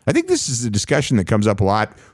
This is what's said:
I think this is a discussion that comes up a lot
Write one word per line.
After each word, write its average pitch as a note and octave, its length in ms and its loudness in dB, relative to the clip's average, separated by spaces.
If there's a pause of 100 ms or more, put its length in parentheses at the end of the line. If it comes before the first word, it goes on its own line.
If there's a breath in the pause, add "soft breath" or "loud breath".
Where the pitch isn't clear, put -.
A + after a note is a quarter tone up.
I D3+ 60 2
think E4+ 160 0
this F4 200 0
is B2 160 -4
a A2+ 60 -4
discussion C3+ 460 0
that F#2 100 0
comes G#2+ 220 0
up G2+ 120 2
a G#2 40 2
lot G#2+ 340 0 (160 loud breath)